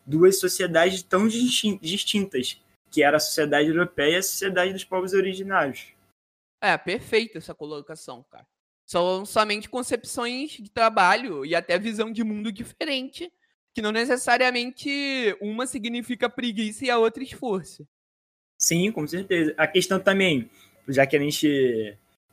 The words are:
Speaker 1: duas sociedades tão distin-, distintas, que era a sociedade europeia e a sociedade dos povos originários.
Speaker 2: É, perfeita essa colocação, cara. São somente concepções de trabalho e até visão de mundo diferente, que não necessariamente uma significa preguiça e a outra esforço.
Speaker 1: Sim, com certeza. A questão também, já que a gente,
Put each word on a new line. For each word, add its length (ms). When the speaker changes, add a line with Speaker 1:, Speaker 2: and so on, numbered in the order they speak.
Speaker 1:
duas 340
sociedades 640
tão 260
distin-, 540
distintas, 800
que 100
era 160
a 20
sociedade 500
europeia 460
e 20
a 60
sociedade 500
dos 100
povos 300
originários. 760
Speaker 2:
É, 160
perfeita 640
essa 160
colocação, 720
cara. 160
São 400
somente 440
concepções 840
de 180
trabalho 720
e 120
até 240
visão 320
de 120
mundo 280
diferente, 800
que 80
não 100
necessariamente 1500
uma 260
significa 640
preguiça 560
e 40
a 80
outra 260
esforço. 640
Speaker 1:
Sim, 320
com 160
certeza. 500
A 80
questão 340
também, 500
já 180
que 100
a 40
gente, 800